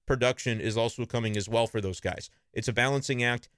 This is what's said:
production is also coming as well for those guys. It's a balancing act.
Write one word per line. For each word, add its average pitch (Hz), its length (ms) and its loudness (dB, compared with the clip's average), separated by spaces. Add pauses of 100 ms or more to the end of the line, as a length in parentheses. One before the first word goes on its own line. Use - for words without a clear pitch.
production 123 540 2
is 107 160 -2
also 117 280 0
coming 113 320 0
as 98 120 -2
well 113 180 2
for 110 140 -4
those 95 180 -4
guys. - 320 -6 (220)
It's - 160 -4
a 123 40 2
balancing 127 520 2
act. 120 340 -2